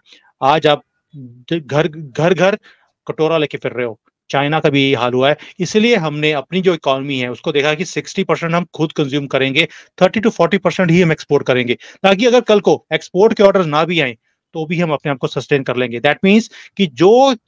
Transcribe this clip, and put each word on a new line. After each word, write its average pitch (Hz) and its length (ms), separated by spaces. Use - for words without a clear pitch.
आज 151 240
आप 147 160
द-, 123 500
घर, 151 220
घर, 156 460
घर 190 240
कटोरा 160 320
लेके 143 200
फिर 123 140
रहे 120 140
हो। 110 140
चाइना 147 300
का 156 80
भी 143 140
यही 135 120
हाल 123 180
हुआ 127 160
है। 151 80
इसलिए 214 360
हमने 151 360
अपनी 160 280
जो 185 140
इकोनॉमी 139 440
है 123 120
उसको 139 220
देखा 147 220
कि 160 100
सिक्सटी - 400
परसेंट 165 300
हम 180 200
खुद 156 180
कंज्यूम 143 340
करेंगे, 135 420
थर्टी 190 180
to 220 120
forty 170 260
percent 180 320
ही 175 100
हम 165 120
एक्सपोर्ट 143 340
करेंगे, 123 280
ताकि 196 520
अगर 247 140
कल 214 200
को 165 320
एक्सपोर्ट 196 420
के - 80
ऑर्डर्स 196 240
ना 151 180
भी 165 160
आए 123 160
तो 160 140
भी 165 140
हम 170 100
अपने 147 220
आप 131 60
को - 80
सस्टेन 139 360
कर 127 140
लेंगे। 120 240
That 143 240
means 214 280
कि 196 100
जो 220 500